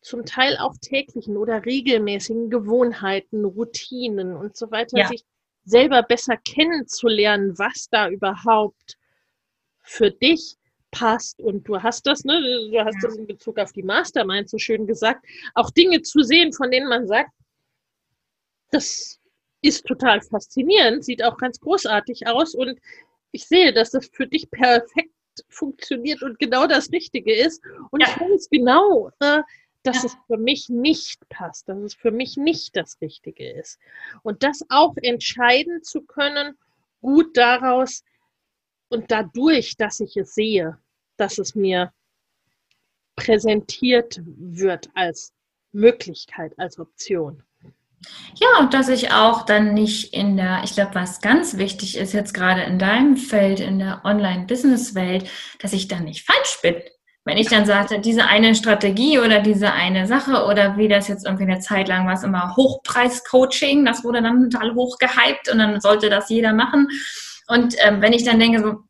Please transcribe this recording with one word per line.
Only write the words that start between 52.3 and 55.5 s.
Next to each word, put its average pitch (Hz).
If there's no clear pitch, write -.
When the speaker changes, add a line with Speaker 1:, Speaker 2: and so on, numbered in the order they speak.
Speaker 2:
gerade 185
in 185
deinem 247
Feld, 196
in 190
der 190
Online-Business-Welt, 190